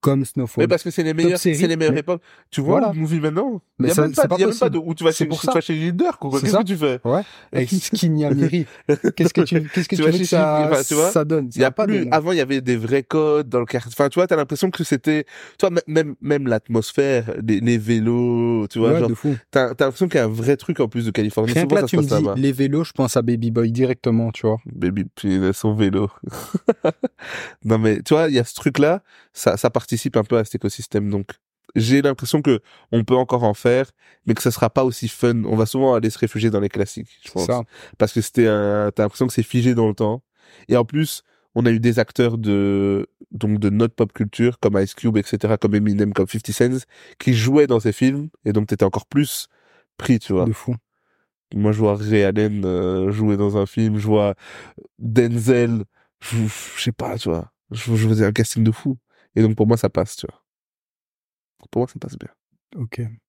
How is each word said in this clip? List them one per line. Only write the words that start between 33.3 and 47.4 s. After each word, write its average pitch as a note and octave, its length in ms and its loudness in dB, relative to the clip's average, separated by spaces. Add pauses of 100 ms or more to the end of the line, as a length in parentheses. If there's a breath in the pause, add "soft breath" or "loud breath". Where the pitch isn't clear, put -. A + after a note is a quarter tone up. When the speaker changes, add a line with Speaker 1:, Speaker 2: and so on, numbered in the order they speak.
Speaker 2:
en G#2+ 100 2
faire, B2 380 0 (340 soft breath)
mais A2+ 80 2
que G#2+ 80 -4
ça B2 100 0
sera A#2 180 0
pas C3 140 0
aussi B2+ 240 -2
fun. A#2 380 0
On A2+ 100 -2
va A2 100 2
souvent C3 280 2
aller A2+ 160 0
se - 100 -12
réfugier A2+ 300 0
dans G2+ 100 0
les G2+ 100 -2
classiques, - 400 -6 (120)
je - 60 -20
Speaker 1:
C'est - 60 -20
Speaker 2:
pense. F2+ 140 -2
Speaker 1:
ça. A#2+ 160 -2 (340 loud breath)
Speaker 2:
Parce G#2+ 160 0
que A#2 80 0
c'était A2+ 260 2
un, G#2 460 0
t'as A2 100 0
l'impression G#2 240 -2
que B2+ 60 -6
c'est A#2 100 -2
figé B2 320 0
dans A2+ 120 2
le G#2+ 60 0
temps. A2+ 300 -4 (440 soft breath)
Et A2+ 80 2
en A#2+ 100 4
plus, D3+ 380 -4 (320)
on A#2 100 2
a A#2+ 60 4
eu A2+ 80 2
des A#2 200 2
acteurs A#2 380 0
de, G2+ 680 0 (240)
donc G#2+ 280 -2
de G#2 100 2
notre A2+ 260 2
pop A2 160 0
culture, A#2 480 -2
comme G2+ 220 2
Ice G2 140 -2
Cube, A2 220 0
et G2+ 60 0
cetera, G#2+ 340 -2
comme G#2 180 0
Eminem, G#2 380 0
comme F#2+ 140 0
fifty - 240 -8
Cent, B2+ 340 0 (340 loud breath)
qui C3 140 2
jouaient C3+ 340 4